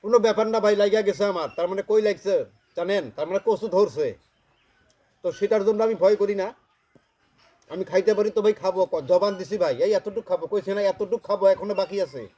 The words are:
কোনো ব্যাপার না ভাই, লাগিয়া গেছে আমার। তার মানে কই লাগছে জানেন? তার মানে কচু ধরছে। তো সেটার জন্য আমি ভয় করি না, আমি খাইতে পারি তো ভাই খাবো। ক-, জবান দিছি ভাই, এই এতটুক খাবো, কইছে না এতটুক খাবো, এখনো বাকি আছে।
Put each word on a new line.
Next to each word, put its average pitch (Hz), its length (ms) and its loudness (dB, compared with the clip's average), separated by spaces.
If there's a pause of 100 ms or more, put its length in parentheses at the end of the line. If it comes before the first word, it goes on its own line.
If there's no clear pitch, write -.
কোনো 226 220 4
ব্যাপার 214 280 4
না 226 120 2
ভাই, 208 160 4
লাগিয়া 208 260 2
গেছে 202 160 -2 (100)
আমার। 160 240 -4
তার 175 140 -2
মানে 196 180 -6
কই 220 180 4
লাগছে 190 280 -2 (420)
জানেন? 180 260 -2 (120)
তার 151 140 -4
মানে 190 180 -2
কচু 220 280 -2
ধরছে। 151 320 0 (1160)
তো - 40 -4 (100)
সেটার 208 300 0
জন্য 214 200 0
আমি 226 160 -2
ভয় 208 180 6
করি 202 200 0
না, 190 60 -2 (1300)
আমি 180 180 -6
খাইতে 190 260 2
পারি 214 180 0
তো 214 100 0
ভাই 214 160 2
খাবো। 185 200 -2 (100)
ক-, 156 200 -4
জবান 196 280 4
দিছি 185 240 -8
ভাই, 143 120 0 (100)
এই 208 140 2
এতটুক 208 300 -10
খাবো, 175 220 -2
কইছে 196 260 -4
না 208 40 -2 (100)
এতটুক 208 360 -4
খাবো, 196 160 -2 (100)
এখনো 202 280 -4
বাকি 196 240 -4
আছে। 131 180 -14 (140)